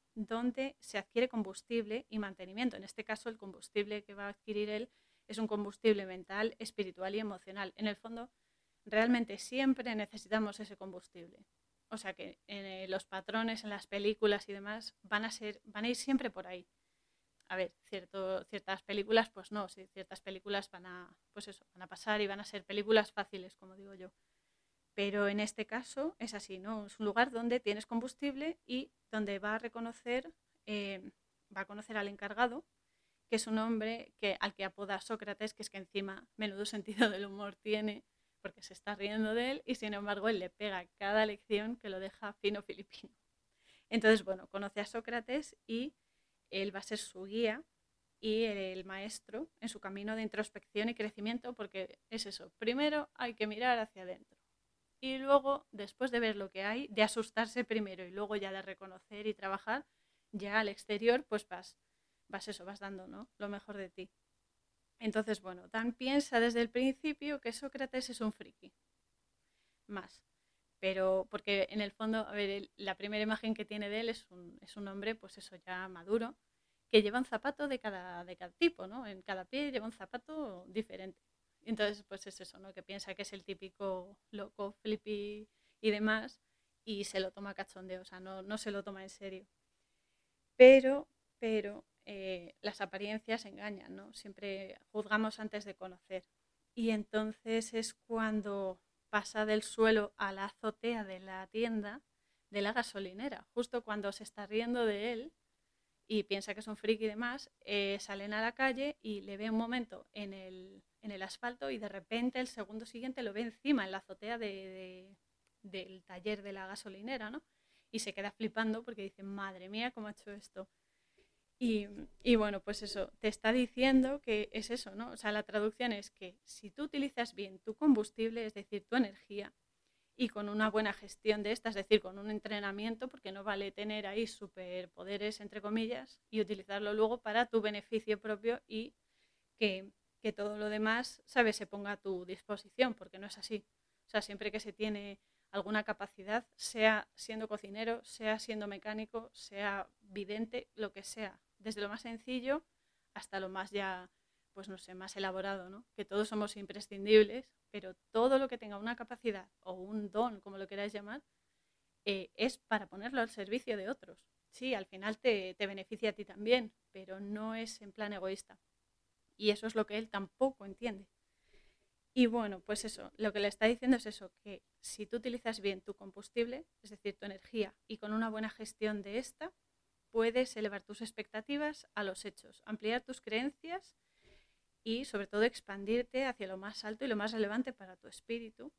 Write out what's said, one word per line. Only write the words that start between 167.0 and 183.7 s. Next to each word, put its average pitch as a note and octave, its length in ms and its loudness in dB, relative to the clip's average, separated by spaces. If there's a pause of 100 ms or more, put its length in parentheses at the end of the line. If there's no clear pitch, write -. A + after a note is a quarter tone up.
no G#3+ 360 -6
es A3+ 260 -8
en G3+ 100 -18
plan G#3 220 -4
egoísta. F#3+ 460 -6 (800)
Y G#3 120 4
eso G#3 180 4
es A3 80 -4
lo G#3+ 100 4
que G#3 120 -4
él A3 120 -4
tampoco G#3 560 0
entiende. G3 420 -6 (1080)
Y B3 140 8
bueno, G#3+ 340 -2
pues G#3 240 -2
eso, - 320 -10
lo G#3 160 0
que G#3 80 0
le G3+ 80 4
está A3 160 4
diciendo B3 320 6
es A3 80 -6
eso, G#3 260 -12 (100)
que G3 220 -14 (160)
si - 260 -8
tú A#3 120 -4
utilizas A#3 420 -4
bien G3 220 -2
tu G3+ 140 -10
combustible, A#3 680 -4 (160)
es G#3+ 100 -20
decir, G3+ 260 -6
tu - 80 -10
energía, G3+ 500 -4 (120)
y A3 100 -8
con G#3+ 160 -4
una A3 160 2
buena A3 200 -2
gestión G#3+ 540 -4
de G3+ 140 -6
esta, D4+ 340 -6 (600)
puedes A#3 440 4
elevar G#3 260 -2
tus G#3+ 200 -14
expectativas C#4 920 -4
a G#3 120 -2
los F#3+ 180 -4
hechos, - 400 -14
ampliar G#3+ 380 -2
tus - 180 -10
creencias D4 800 -4 (840)